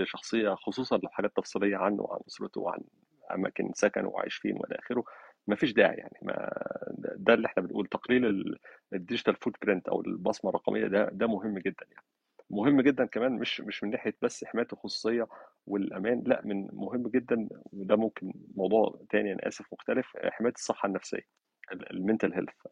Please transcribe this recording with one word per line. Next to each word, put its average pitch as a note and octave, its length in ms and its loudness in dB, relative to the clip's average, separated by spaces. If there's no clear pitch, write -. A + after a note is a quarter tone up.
شخصية، G#2+ 520 0
خصوصًا A#2 420 -2
لو F#2+ 120 -4
حاجات - 260 -2
تفصيلية G2 420 2
عنه G2 260 2
وعن - 240 -4
أسرته - 340 -8
وعن - 180 -4
أماكن G2 420 -2
سكنه G2+ 340 2
وعايش F#2+ 280 -4
فين G2+ 220 -2
وإلى - 220 -4
آخره. B2 240 -2
ما G#2 80 2
فيش A#2+ 180 2
داعي G2+ 240 8
يعني، - 240 -14
ما، - 120 -4
ده، - 200 -6
ده A2+ 160 6
اللي A2+ 140 4
إحنا - 160 0
بنقول F#2 240 -2
تقليل B2 380 2
ال-، G2+ 320 0
الديجيتال G2 420 0
فوت - 260 -4
برينت F#2+ 280 0
أو F2+ 120 0
البصمة F#2 480 -2
الرقمية، G#2+ 380 0
ده، G2+ 240 2
ده G#2+ 160 0
مهم G#2 320 -2
جدًا F2+ 320 -4
يعني. - 140 -20
مهم B2+ 320 6
جدًا B2+ 240 4
كمان B2 260 0
مش، A#2 300 -4
مش - 220 -8
من G#2 60 -2
ناحية A2+ 320 -2
بس - 240 -2
حماية A#2 280 -2
الخصوصية A2+ 540 -2
والأمان، G2+ 580 0
لا، B2 200 4
من، G2 280 -2
مهم G2+ 340 -4
جدًا، A#2 420 0
وده G2 220 2
ممكن G#2+ 380 -2
موضوع G2 440 2
تاني G#2 240 2
أنا - 140 -4
آسف - 260 -6
مختلف، - 440 -4
آه، - 120 -2
حماية - 240 0
الصحة - 340 -2
النفسية، - 400 -4
ال-، F#2 200 -12
المنتال F#2+ 420 2
هيلث، - 200 -2